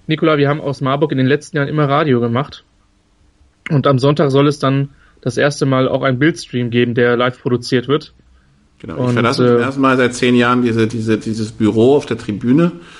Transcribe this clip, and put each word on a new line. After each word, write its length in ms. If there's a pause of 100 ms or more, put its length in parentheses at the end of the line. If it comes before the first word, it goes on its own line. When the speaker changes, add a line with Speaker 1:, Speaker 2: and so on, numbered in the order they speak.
Speaker 1:
Nikola, 320
wir 120
haben 120
aus 200
Marburg 300
in 60
den 100
letzten 300
Jahren 120
immer 180
Radio 340
gemacht. 420 (1080)
Und 180
am 120
Sonntag 320
soll 160
es 120
dann 300 (320)
das 160
erste 300
Mal 200
auch 140
einen 160
Bildstream 540
geben, 240
der 220
live 220
produziert 480
wird. 260 (680)
Speaker 2:
Genau, 160
ich 60
Speaker 1:
Und, 120
Speaker 2:
verlasse 320
Speaker 1:
äh, 40
Speaker 2:
zum 120
ersten 200
Mal 160
seit 180
zehn 200
Jahren 280
diese, 240
diese, 320
dieses 320
Büro 440
auf 120
der 100
Tribüne 540 (280)